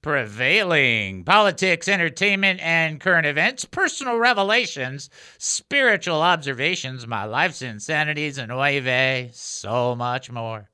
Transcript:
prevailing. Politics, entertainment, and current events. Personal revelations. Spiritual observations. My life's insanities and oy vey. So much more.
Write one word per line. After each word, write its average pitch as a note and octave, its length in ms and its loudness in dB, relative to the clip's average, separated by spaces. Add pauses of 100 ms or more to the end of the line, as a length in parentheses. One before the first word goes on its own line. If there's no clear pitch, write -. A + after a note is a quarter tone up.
prevailing. B2+ 1200 0
Politics, F#3 640 2
entertainment, F#3+ 720 0
and D#3+ 400 0
current E3+ 240 4
events. E3 400 0
Personal C4+ 520 -2
revelations. G3 920 0 (300)
Spiritual G3+ 840 0
observations. C#3 840 0
My A2 200 -4
life's C#3+ 360 -2
insanities D3 760 -4
and A#2+ 160 -8
oy C#3 260 0
vey. B2+ 540 0
So A#2+ 600 -2
much B2 380 -4
more. A2+ 420 -8